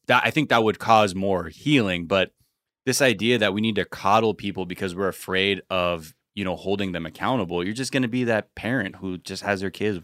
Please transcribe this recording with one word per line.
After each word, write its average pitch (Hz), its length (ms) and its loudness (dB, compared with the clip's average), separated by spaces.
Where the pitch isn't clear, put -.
that, 123 180 4
I 113 60 2
think 147 180 0
that 117 140 6
would 107 160 2
cause 107 360 6
more 95 340 0
healing. 95 580 0
But 92 240 2
this 127 160 0
idea 117 360 4
that 104 160 2
we 107 80 0
need 110 140 0
to 92 100 0
coddle 107 480 2
people 95 320 -6
because 87 300 -8
we're 95 120 -2
afraid 95 600 -2
of, 87 440 -2
you 101 80 -4
know, 92 120 -2
holding 95 380 -4
them 85 120 -6
accountable, 90 580 -4
you're 101 100 -6
just 123 180 -8
gonna 131 160 -2
be 123 160 -2
that 113 320 -2
parent 104 420 -4
who 92 220 -8
just - 240 -12
has 98 180 -2
their 98 100 -4
kids, 101 320 -4